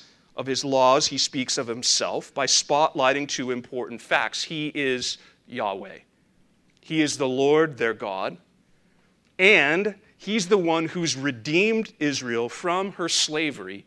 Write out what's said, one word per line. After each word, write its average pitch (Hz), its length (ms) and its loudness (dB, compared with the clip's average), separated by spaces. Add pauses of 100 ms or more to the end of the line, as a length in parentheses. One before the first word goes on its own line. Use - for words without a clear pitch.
(360)
of 127 120 -6
his 135 180 -4
laws, 135 400 4
he 135 140 -4
speaks - 400 -2
of 120 80 -4
himself 117 680 -2
by 131 140 -2
spotlighting 143 800 2
two 127 240 -4
important 120 500 -8
facts. 135 440 -2
He 151 280 -8
is 131 460 -2 (260)
Yahweh. 101 540 -8 (800)
He 160 240 -2
is 135 140 -2
the 131 120 0
Lord, 143 480 2
their 117 160 0
God, 107 440 -6 (1000)
and 185 560 4 (240)
he's 202 300 -4
the 208 100 6
one 165 300 2
who's 165 280 -4
redeemed 151 840 0
Israel 127 480 -2
from 180 460 -4
her 170 160 -6
slavery 117 760 -4